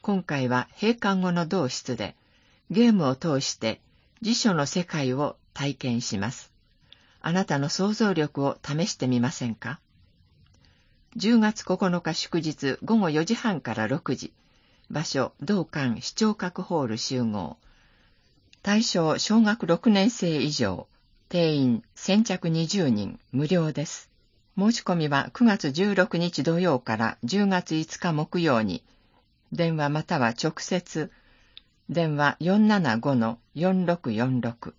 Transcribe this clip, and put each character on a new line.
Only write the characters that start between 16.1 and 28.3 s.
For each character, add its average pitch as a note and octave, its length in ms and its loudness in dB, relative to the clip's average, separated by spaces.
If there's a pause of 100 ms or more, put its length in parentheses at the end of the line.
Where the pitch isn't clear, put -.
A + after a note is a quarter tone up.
聴 G#3+ 200 2
覚 F3+ 260 -8
ホ E3+ 220 -2
ー B2 40 -2
ル A2 100 -4
集 B2+ 260 -4
合。 G2 340 -4 (1040)
対 G#3 200 2
象、 E3 360 0
小 A3+ 240 2
学 G#3 240 2
六 E3+ 240 2
年 G3+ 200 4
生 D#3+ 320 0
以 D3 100 0
上。 G2 360 -2 (400)
定 E3 280 2
員、 B2 280 2 (120)
先 G#3 280 2
着 F#3 240 -2
二 E3 180 0
十 E3+ 220 0
人、 G#2 320 -2 (140)
無 C#3+ 140 0
料 D#3+ 260 0
で D3 140 -4
す。 - 220 -16 (480)
申 G#3 140 4
し A#3 120 -2
込 F#3 120 0
み D#3 140 0
は C#3 240 0
九 - 100 2
月 G3+ 300 4
十 G3 220 2
六 F#3 220 2
日 E3+ 260 -2
土 E3 160 2
曜 E3 200 2
か A2 160 -2
ら A2+ 300 -2
十 G3+ 200 2
月 F3+ 300 0
五 D#3+ 240 -4
日 F3 140 -2
木 D#3 260 -2